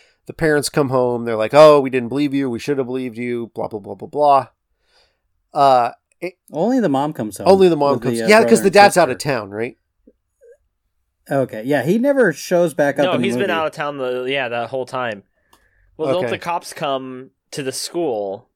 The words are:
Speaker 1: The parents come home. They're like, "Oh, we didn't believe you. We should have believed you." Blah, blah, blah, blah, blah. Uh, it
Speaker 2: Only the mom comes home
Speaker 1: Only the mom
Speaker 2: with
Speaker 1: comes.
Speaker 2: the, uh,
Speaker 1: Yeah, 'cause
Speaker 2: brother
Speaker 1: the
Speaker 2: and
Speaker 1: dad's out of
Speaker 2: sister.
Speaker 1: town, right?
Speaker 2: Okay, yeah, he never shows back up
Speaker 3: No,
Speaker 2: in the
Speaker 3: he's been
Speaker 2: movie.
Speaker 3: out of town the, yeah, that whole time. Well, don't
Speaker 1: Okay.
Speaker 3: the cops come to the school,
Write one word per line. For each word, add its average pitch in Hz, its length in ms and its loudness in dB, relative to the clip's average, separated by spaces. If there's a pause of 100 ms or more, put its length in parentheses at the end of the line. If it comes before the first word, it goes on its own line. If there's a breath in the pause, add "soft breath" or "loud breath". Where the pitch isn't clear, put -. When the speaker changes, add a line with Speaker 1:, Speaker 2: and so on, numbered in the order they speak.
(260 soft breath)
Speaker 1:
The - 80 -16
parents 151 360 -2
come 143 200 -2
home. 123 360 -2
They're 117 100 -4
like, 107 180 -2
"Oh, 151 260 10
we 131 120 -2
didn't 120 180 -2
believe 139 240 -4
you. 139 160 -2
We 117 80 -6
should 139 220 -4
have 127 80 -4
believed 127 300 -8
you." 120 360 -6
Blah, 110 140 -8
blah, 110 120 -10
blah, 101 140 -14
blah, 107 140 -16
blah. 139 400 2 (1040)
Uh, 127 380 4 (280)
it 175 140 -10 (180)
Speaker 2:
Only 226 280 0
the 196 100 0
mom 143 240 -2
comes 104 240 -8
home 104 100 -4
Speaker 1:
Only 190 220 6
the 165 60 2
mom 143 180 2
Speaker 2:
with 123 100 -4
Speaker 1:
comes. 117 140 -2
Speaker 2:
the, 113 80 -4
uh, - 20 -4
Speaker 1:
Yeah, 214 120 6
'cause 233 100 4
Speaker 2:
brother 226 140 4
Speaker 1:
the 196 40 4
Speaker 2:
and 185 60 -2
Speaker 1:
dad's 202 240 6
out 160 140 4
of 123 100 -6
Speaker 2:
sister. 147 80 -6
Speaker 1:
town, 107 220 -4
right? 113 260 -8 (1500)
Speaker 2:
Okay, 123 340 -4
yeah, 131 200 -2
he 180 160 0
never 254 340 2
shows 175 400 0
back 143 260 -2
up - 60 2
Speaker 3:
No, 185 80 0
Speaker 2:
in 156 80 0
the - 60 0
Speaker 3:
he's 120 80 -2
been 127 80 -2
Speaker 2:
movie. 185 100 -2
Speaker 3:
out 160 140 -2
of 147 60 -8
town 147 240 -8
the, 127 300 -6
yeah, 135 220 -4
that 117 200 -6
whole 131 180 -6
time. 117 360 -8 (760)
Well, 143 160 -4
don't 180 120 -2
Speaker 1:
Okay. 117 60 -4
Speaker 3:
the - 80 -6
cops 170 340 -8
come 131 580 -8 (200)
to 151 120 -10
the 131 80 -6
school, 110 840 -6